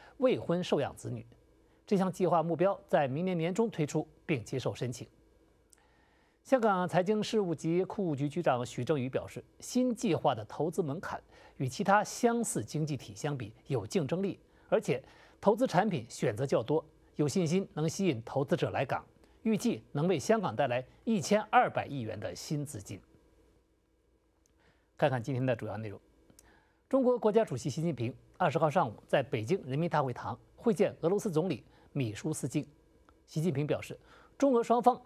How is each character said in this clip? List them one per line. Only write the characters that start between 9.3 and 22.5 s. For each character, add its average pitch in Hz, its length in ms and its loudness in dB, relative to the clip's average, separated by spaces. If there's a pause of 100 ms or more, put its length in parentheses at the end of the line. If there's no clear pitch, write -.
新 254 340 -2
计 208 220 0
划 143 180 2
的 107 120 -4
投 151 260 -4
资 175 140 -2
门 151 160 -4
槛 - 200 -8 (360)
与 135 120 -2
其 - 140 -6
他 196 220 6
相 233 400 2
似 131 200 -4
经 151 220 -4
济 147 100 -2
体 - 200 -12
相 143 200 -4
比 104 160 -10 (140)
有 120 180 -2
竞 160 220 -2
争 170 160 -2
力， 196 160 -4 (300)
而 214 120 4
且 151 220 -2 (380)
投 208 160 4
资 247 100 2
产 202 220 4
品 123 200 -2
选 120 280 -2
择 131 100 -2
较 139 160 2
多， 147 220 0 (320)
有 147 100 2
信 175 180 2
心 180 300 2
能 156 140 0
吸 196 180 -2
引 120 180 0
投 139 200 -2
资 156 100 2
者 135 160 0
来 107 140 0
港， 98 200 -4 (380)
预 220 140 2
计 185 260 -2 (100)
能 147 140 0
为 185 100 4
香 214 240 2
港 156 140 -4
带 139 140 0
来 123 180 -2 (180)
一 220 160 0
千 202 200 2 (100)
二 233 180 6
百 107 180 -4
亿 139 140 -6
元 107 200 -6
的 104 140 -8
新 147 300 -6